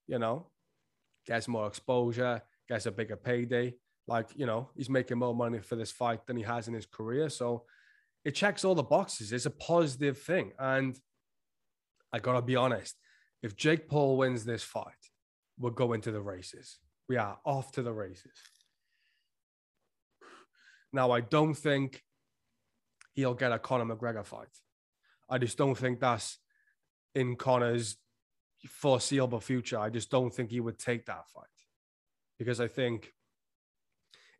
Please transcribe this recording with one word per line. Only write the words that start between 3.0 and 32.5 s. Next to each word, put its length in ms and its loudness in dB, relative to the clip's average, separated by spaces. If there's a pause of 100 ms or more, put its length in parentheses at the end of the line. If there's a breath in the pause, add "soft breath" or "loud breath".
payday. 600 0 (340)
Like, 260 0
you 120 -2
know, 280 -2
he's 160 -6
making 280 2
more 160 0
money 260 0
for 160 -6
this 160 -6
fight 340 -2
than 100 -4
he 60 -4
has 240 -4
in 80 -6
his 120 -8
career. 420 -4
So 380 -4 (580 soft breath)
it 100 -4
checks 300 0
all 100 6
the 80 2
boxes. 500 0
It's 140 -2
a 40 0
positive 680 2
thing. 400 -2
And 400 0 (1120)
I 60 -2
gotta 240 0
be 140 2
honest, 400 0 (460 soft breath)
if 120 -6
Jake 340 2
Paul 280 4
wins 280 2
this 200 -4
fight, 280 -8 (640)
we're 140 -2
going 300 0
to 100 -4
the 120 -4
races. 560 -12 (300)
We 80 0
are 280 -2
off 280 -2
to 100 -4
the 100 -4
races. 400 -10 (2500 loud breath)
Now, 180 4
I 100 6
don't 340 4
think 480 0 (1120)
he'll 200 0
get 180 2
a 60 2
Conor 360 0
McGregor 300 -4
fight. 240 -16 (800)
I 100 0
just 200 -2
don't 180 4
think 240 -2
that's 380 0 (760)
in 220 0
Conor's 600 2 (720)
foreseeable 720 2
future. 380 -2
I 120 -2
just 200 -4
don't 220 2
think 180 -4
he 100 -2
would 180 -4
take 280 -4
that 220 -10
fight, 160 -20 (920)
because 220 -2